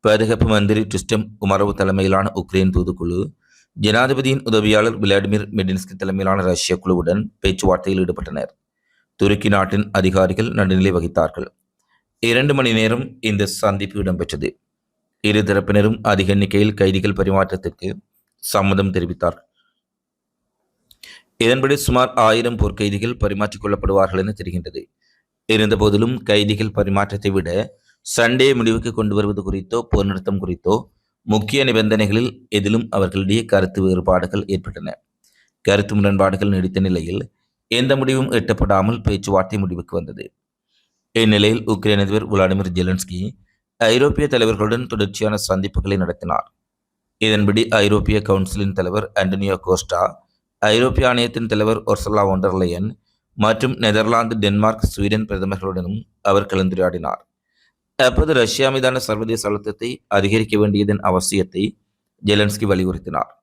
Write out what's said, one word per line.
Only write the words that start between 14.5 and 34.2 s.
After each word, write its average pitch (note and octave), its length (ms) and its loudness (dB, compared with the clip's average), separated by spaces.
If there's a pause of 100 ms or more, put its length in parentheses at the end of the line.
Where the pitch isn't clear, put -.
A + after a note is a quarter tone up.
இரு G#2 180 2
தரப்பினரும் G#2 600 2
அதிக G2 300 0
எண்ணிக்கையில் G2+ 420 2
கைதிகள் F#2+ 460 0
பரிமாற்றத்திற்கு F#2+ 680 -2 (520)
சம்மதம் G2 500 0
தெரிவித்தார்கள். F2 520 -4 (1900)
இதன்படி C3 400 2
சுமார் B2+ 380 0
ஆயிரம் A#2 440 2
போர்க்கைதிகள் G#2 600 -2
பரிமாற்றிக் G2+ 440 -4
கொள்ளப்படுவார்கள் F#2+ 600 0
என G#2 100 -4
தெரிகின்றது. F2+ 500 -10 (680)
இருந்தபோதிலும், G#2+ 720 2
கைதிகள் G#2 520 0
பரிமாற்றத்தை G2+ 560 -2
விட F#2 180 -2 (580)
சண்டையை B2+ 480 2
முடிவுக்கு A2+ 380 0
கொண்டு G#2+ 220 -2
வருவது G2+ 280 -2
குறித்தோ G2 400 -6
போர் G#2 240 0
நிறுத்தம் F#2+ 320 -4
குறித்தோ F2+ 360 -2 (520)
முக்கிய G#2+ 380 0
நிபந்தனைகளில் A2 680 2 (180)
எதிலும் G#2+ 420 0
அவர்களிடையே G2 540 -2
கருத்து F#2+ 380 0
வேறுபாடுகள் F#2 640 0